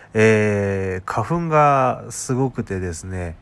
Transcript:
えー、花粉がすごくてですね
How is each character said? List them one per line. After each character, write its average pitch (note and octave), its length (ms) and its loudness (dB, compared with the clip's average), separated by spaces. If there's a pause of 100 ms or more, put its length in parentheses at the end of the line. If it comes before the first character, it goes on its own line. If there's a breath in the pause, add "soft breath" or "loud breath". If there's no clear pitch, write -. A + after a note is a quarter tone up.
(140 loud breath)
え G2+ 920 2
ー、 - 80 -8
花 E3 300 -2
粉 E3 80 -4
が C#3 580 2
す - 240 -6
ご B2+ 180 0
く A#2 140 -6
て F#2+ 160 -6
で F#2 140 -4
す D#2+ 100 -12
ね F2+ 380 -8